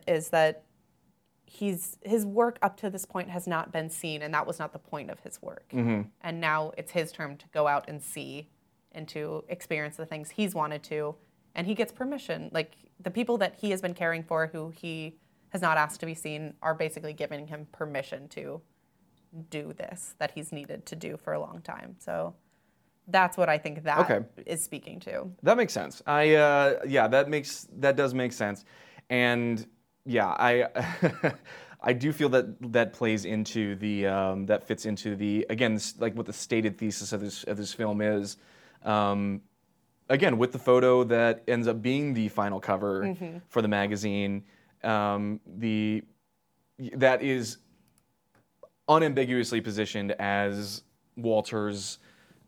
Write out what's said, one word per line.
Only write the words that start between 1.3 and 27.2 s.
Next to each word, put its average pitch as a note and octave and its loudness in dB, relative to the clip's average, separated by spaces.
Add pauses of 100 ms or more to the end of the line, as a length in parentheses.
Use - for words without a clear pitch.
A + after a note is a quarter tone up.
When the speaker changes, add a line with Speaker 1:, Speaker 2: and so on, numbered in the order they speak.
Speaker 1:
he's, - -6
his G#3+ 0
work A#3 2
up F#3+ 0
to G3+ -6
this F#3 -10
point F3+ -6
has F3 -6
not E3 -2
been D#3+ -4
seen, D#3 -6
and D3+ -6
that D3+ 0
was - -4
not D3+ -6
the D#3 -14
point C#3 -12
of - -12
his - -18
work. - -14
Speaker 2:
Mm-hmm. A#2 2 (180)
Speaker 1:
And E3 -8
now D#3 0
it's E3+ -10
his D#3+ -2
turn C#3+ -10
to - -20
go D3+ 2
out C#3+ 2
and D3 -10
see C#3+ -12 (440)
and D#3+ -14
to D#3 -8
experience D3+ -6
the D#3+ -10
things D3+ -10
he's G3+ -2
wanted D3+ -4
to, D3+ -4 (400)
and E3+ -4
he A3 0
gets A3 -2
permission. B3+ -8
Like, D#3+ -4 (260)
the F3+ -8
people A#3 -2
that F#3 0
he G#3 -2
has F#3 -2
been F3+ -4
caring E3 -2
for D#3+ 0
who D#3+ -10
he D#3+ -10 (320)
has F3+ -6
not D#3+ 4
asked D3+ 0
to E3 -8
be E3 -6
seen D3+ -10
are D#3+ 0
basically D#3 -6
giving D3+ -8
him D3+ -12
permission C#3+ -8
to C#3 -12 (880)
do D3+ -10
this - -12
that D3+ -4
he's D3+ -12
needed D3+ -12
to E3 -14
do D#3+ -10
for - -6
a D3+ -2
long E3+ -10
time. - -14
So - -6 (720)
that's F3+ 2
what F3 4
I D3+ 4
think D3+ -8
that D3+ 2
Speaker 2:
Okay. A2+ 4 (200)
Speaker 1:
is E3 -4
speaking - -12
to. - -8 (140)
Speaker 2:
That G#3+ 6
makes A3+ 2
sense. D#2 -6
I, D3+ 8
uh, C#3+ 8
yeah, C3+ 6
that C#3 6